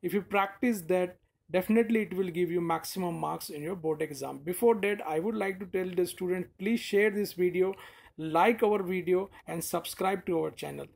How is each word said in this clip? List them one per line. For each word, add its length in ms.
If 140
you 80
practice 600
that, 340
definitely 520
it 120
will 160
give 220
you 80
maximum 580
marks 320
in 120
your 120
board 260
exam. 440
Before 320
that, 280
I 140
would 160
like 240
to 80
tell 260
the 140
student, 400
please 220
share 320
this 220
video, 420
like 460
our 180
video 500
and 160
subscribe 640
to 120
our 140
channel. 440